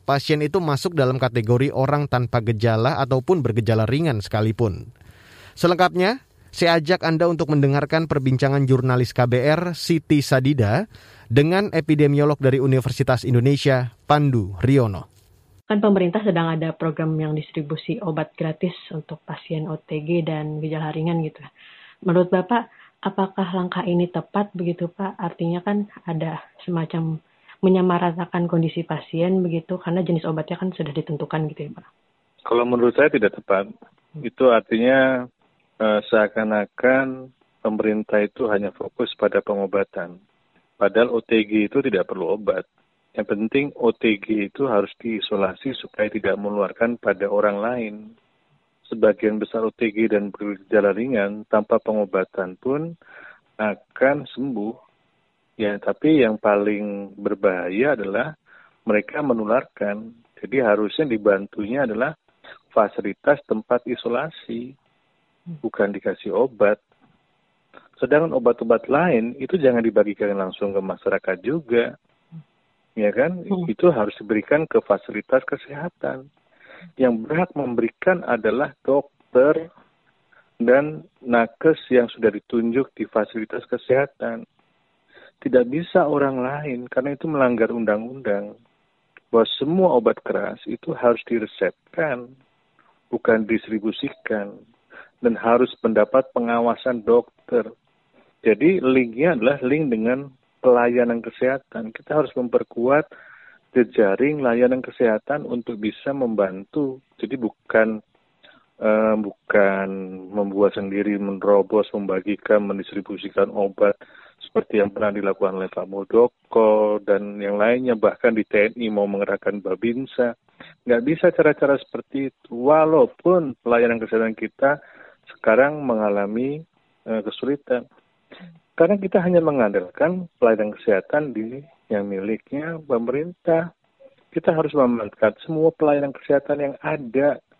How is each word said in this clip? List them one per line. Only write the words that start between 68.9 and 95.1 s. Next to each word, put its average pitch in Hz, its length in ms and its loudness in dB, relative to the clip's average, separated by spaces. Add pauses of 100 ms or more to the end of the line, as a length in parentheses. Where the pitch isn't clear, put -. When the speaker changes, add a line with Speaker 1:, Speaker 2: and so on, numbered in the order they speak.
Speaker 3:
itu 135 160 -2
jangan 127 240 4
dibagikan 104 560 0
langsung 98 400 -4
ke 95 80 0
masyarakat 95 560 -4
juga. 117 560 -2 (960)
Ya 104 160 0
kan? 165 320 -2
Speaker 2:
Hmm. 180 240 -4
Speaker 3:
Itu 170 240 2
harus 107 320 0
diberikan 107 480 0
ke - 160 2
fasilitas 104 640 0
kesehatan. 143 800 -10 (720)
Yang 117 240 2
berhak 170 320 -2
memberikan 131 640 -2
adalah 120 640 -2
dokter 143 880 0 (880)
dan 147 400 2 (240)
nakes 120 640 2
yang 123 240 4
sudah 113 160 0
ditunjuk 113 640 -2
di - 160 -8
fasilitas - 560 -6
kesehatan. 123 800 -4 (920)
Tidak 123 320 2
bisa 165 400 0
orang 139 320 0
lain, 131 480 -6
karena 139 240 -2
itu 160 160 -6
melanggar 123 400 2
undang-undang. 110 880 -4 (720)
Bahwa 113 160 4 (120)
semua 170 360 2
obat 113 320 2
keras 101 400 -6
itu 120 320 -8
harus 120 320 2
diresepkan, 120 1000 -4 (840)
bukan 113 320 2
distribusikan, 107 1120 -6 (640)